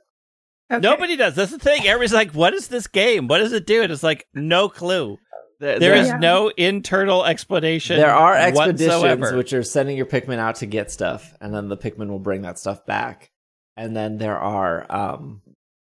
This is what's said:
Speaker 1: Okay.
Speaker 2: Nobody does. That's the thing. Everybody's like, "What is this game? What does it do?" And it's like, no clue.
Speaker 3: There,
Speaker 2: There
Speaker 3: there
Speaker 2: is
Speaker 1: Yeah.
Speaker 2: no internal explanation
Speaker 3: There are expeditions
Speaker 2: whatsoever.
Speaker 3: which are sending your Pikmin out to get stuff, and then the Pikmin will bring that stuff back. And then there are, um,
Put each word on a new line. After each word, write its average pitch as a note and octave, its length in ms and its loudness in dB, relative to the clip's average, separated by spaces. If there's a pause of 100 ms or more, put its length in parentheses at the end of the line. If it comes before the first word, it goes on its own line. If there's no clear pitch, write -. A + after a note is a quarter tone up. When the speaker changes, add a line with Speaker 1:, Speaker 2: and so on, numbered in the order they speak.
(720)
Speaker 1:
Okay. A#3 80 0
Speaker 2:
Nobody D4+ 360 2
does. G#3 180 0
That's F#3 160 0
the D4+ 80 -12
thing. C#4+ 260 2
Everybody's A3 300 2
like, A3 160 2
"What E3 240 2
is G4 140 -8
this B3 180 -6
game? G3+ 400 0
What D3 120 2
does A3 140 0
it G#3+ 140 -4
do?" A3+ 160 2
And F#3+ 80 -2
it's D3+ 140 -6
like, D#3 300 -2
no E3+ 340 0
clue. F3 500 -4 (400)
Speaker 3:
There, C#3+ 200 -2
Speaker 2:
There E3 160 6
Speaker 3:
there - 80 6
Speaker 2:
is C3 60 2
Speaker 1:
Yeah. C#3 100 -4
Speaker 2:
no F3+ 300 4 (100)
internal F#3+ 680 0
explanation D#3+ 720 -2
Speaker 3:
There D3+ 180 6
are E3 220 6
expeditions E3 680 2
Speaker 2:
whatsoever. B2+ 360 0
Speaker 3:
which B2 160 -2
are B2 80 0
sending C#3 340 -2
your C3 80 -4
Pikmin B2+ 320 -4
out A2+ 200 -4
to A2+ 100 -10
get G#2 240 -4
stuff, - 500 -8
and G#2 140 -10
then G#2 140 -8
the G2 100 -6
Pikmin G#2+ 320 -10
will G2 80 -8
bring F#2+ 240 -6
that F2 160 -12
stuff - 260 -8
back. - 460 -8 (440)
And A2 220 -10
then G#2+ 220 -6
there G#2+ 200 -4
are, F#2+ 520 -4
um, G2+ 500 -8 (460)